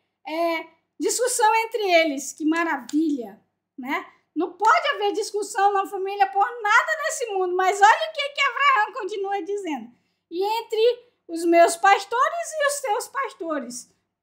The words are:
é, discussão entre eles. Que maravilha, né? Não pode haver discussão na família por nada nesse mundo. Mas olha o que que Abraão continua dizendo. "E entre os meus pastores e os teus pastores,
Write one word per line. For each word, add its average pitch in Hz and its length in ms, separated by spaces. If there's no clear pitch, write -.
é, 320 400
discussão 440 580
entre 453 340
eles. 320 420
Que - 120
maravilha, 294 960
né? 294 360
Não 330 160
pode 605 420
haver 403 180
discussão 403 600
na 392 140
família 392 440
por 392 160
nada 587 400
nesse 554 300
mundo. 370 240
Mas 370 240
olha 622 300
o - 40
que 571 140
que 571 120
Abraão 523 600
continua 403 420
dizendo. 330 500
"E 349 140
entre 453 640
os 330 180
meus 339 320
pastores 539 760
e 587 160
os 571 120
teus 427 280
pastores, 320 840